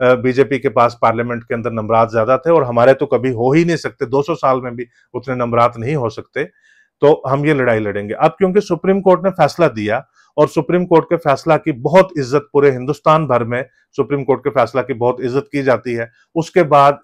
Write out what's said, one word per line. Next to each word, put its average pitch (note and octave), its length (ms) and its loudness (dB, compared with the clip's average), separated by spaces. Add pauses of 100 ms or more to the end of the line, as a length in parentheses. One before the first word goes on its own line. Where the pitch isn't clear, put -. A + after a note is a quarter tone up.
अ, B2+ 140 4
बीजेपी B2+ 440 0
के C3 100 -2
पास A#2+ 340 0
पार्लियामेंट A#2 420 -2
के B2+ 100 -8
अंदर A#2 160 -6
नंबरात A2+ 400 0
ज्यादा A#2 280 0
थे E3 120 -2
और D#3+ 140 2
हमारे A#2+ 300 4
तो C#3 120 -4
कभी B2+ 240 -2
हो B2 220 0
ही E3 120 4
नहीं E3+ 120 -2
सकते, C3+ 300 -8
दो C3 160 0
सौ D#3+ 120 -4
साल C3 260 -2
में B2 160 -10
भी A#2+ 100 -10 (280)
उतने B2+ 200 -8
नंबरात A#2+ 420 0
नहीं A#2 180 -6
हो A#2 160 -4
सकते, B2+ 340 -8 (560)
तो D3 260 4
हम C#3 200 -2
ये D#3 80 2
लड़ाई A#2+ 240 0
लड़ेंगे। G#2 360 -6
अब D#3 160 0
क्योंकि F#3+ 300 0
सुप्रीम F#3+ 400 -2
कोर्ट F3+ 240 2
ने G3 60 0
फैसला E3 380 0
दिया A2 380 -4 (300)
और D3+ 120 4
सुप्रीम E3+ 360 -2
कोर्ट E3+ 200 2
के F3 120 -2
फैसला D3+ 400 0
की D3+ 160 -4
बहुत C#3+ 360 4 (100)
इज्जत C#3 340 -2
पूरे C#3+ 180 4
हिंदुस्तान D3 560 0
भर A#2+ 180 0
में B2 240 -6 (240)
सुप्रीम C#3 320 -4
कोर्ट B2 160 0
के C#3+ 100 -4
फैसला B2+ 320 -2
की B2+ 120 -6
बहुत A#2+ 260 -2
इज्जत C3+ 320 -4
की C#3+ 100 -4
जाती B2 300 0
है, A#2 180 -6 (240)
उसके E3 280 0
बाद C#3+ 420 4